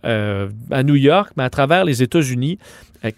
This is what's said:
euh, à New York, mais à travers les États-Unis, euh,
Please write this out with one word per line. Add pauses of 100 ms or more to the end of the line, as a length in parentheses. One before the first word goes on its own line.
euh, (240)
à
New
York,
mais
à
travers
les
États-Unis, (440)
euh,